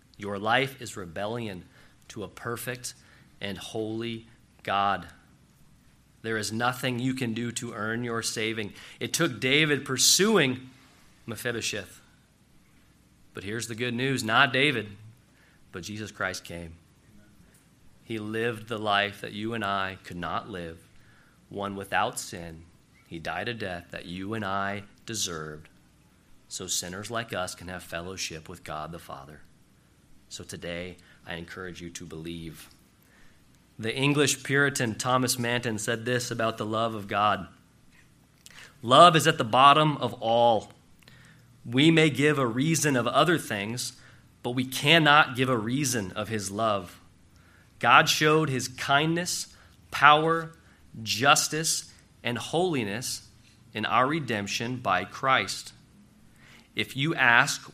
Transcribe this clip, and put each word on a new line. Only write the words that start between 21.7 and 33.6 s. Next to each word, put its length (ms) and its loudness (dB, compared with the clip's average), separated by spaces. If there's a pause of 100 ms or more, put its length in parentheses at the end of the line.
without 420 -2
sin. 440 -12 (440)
He 140 -12
died 280 -6
a 60 -4
death 380 -10
that 140 -12
you 280 -8
and 100 -6
I 380 -4 (240)
deserved, 640 -8 (800)
so 180 -10
sinners 440 -6
like 220 -6
us 220 -4
can 140 -14
have 140 -10
fellowship 640 -10
with 160 -16
God 260 -8
the 80 -12
Father. 420 -16 (880)
So 140 -14
today, 540 -10 (300)
I 100 -10
encourage 440 -12
you 100 -12
to 140 -14
believe. 640 -12 (1080)